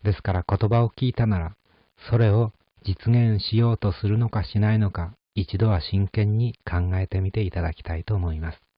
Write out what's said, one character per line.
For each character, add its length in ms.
で 100
す 80
か 120
ら、 120
言 240
葉 140
を 60
聞 180
い 60
た 140
な 120
ら、 160
そ 80
れ 120
を 220
実 300
現 280
し 140
よ 180
う 40
と 160
す 120
る 120
の 120
か 140
し 160
な 140
い 60
の 120
か、 240
一 240
度 120
は 100
真 300
剣 280
に 220
考 280
え 100
て 140
み 100
て 100
い 100
た 100
だ 120
き 100
た 120
い 80
と 120
思 180
い 80
ま 100
す。 100